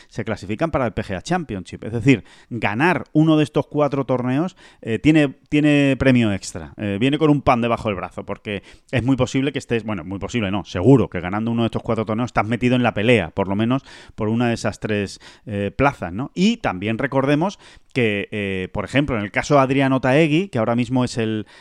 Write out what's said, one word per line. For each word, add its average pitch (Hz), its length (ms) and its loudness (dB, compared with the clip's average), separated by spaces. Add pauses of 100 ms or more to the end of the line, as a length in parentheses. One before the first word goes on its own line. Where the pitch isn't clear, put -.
se - 160 -8
clasifican 104 460 -4
para 135 160 0
el - 60 -4
P 107 100 -4
G 98 120 -8
A 85 60 -6
Championship. 117 640 -6
Es 107 80 -10
decir, 120 320 2 (240)
ganar 117 640 0
uno 156 240 6
de 151 80 4
estos - 220 -2
cuatro 139 400 0
torneos, 131 500 -2 (240)
eh, 113 180 -4
tiene, 302 300 4 (220)
tiene 143 480 2
premio 123 340 4
extra. 85 460 -10
Eh, 101 200 -2
viene 139 200 0
con 156 100 4
un 147 140 4
pan 123 180 2
debajo 117 300 -2
del 95 60 -2
brazo, 90 280 -10
porque 101 380 -8 (280)
es 117 140 -2
muy 135 120 2
posible 131 360 0
que 131 60 -6
estés, 113 260 -2
bueno, 101 200 -6
muy 95 140 -8
posible 98 320 -2
no, 101 140 -2
seguro 107 460 4
que 110 100 -8
ganando 104 300 -4
uno 117 140 -2
de - 20 0
estos - 160 -4
cuatro 110 240 -2
torneos 110 220 -4
estás 110 180 0
metido 123 300 0
en 123 60 2
la 113 120 0
pelea, 104 340 2
por 95 180 -2
lo 98 80 -2
menos 117 280 0 (320)
por 107 160 -2
una 117 180 0
de 113 60 0
esas 110 260 -6
tres, 104 400 -4 (240)
eh, 101 320 -4
plazas, 113 380 -2
¿no? 127 200 -8
Y 214 220 2
también 104 400 -4
recordemos 135 600 0 (340)
que, 104 380 0
eh, 98 420 -4
por 98 140 -6
ejemplo, 135 320 0
en 101 40 -4
el 104 80 -6
caso 135 260 0
de 139 40 6
Adrián 135 320 2
Otaegui, 139 560 2
que 123 100 -4
ahora 117 180 0
mismo 123 280 0
es 117 140 -6
el, 110 280 -2 (140)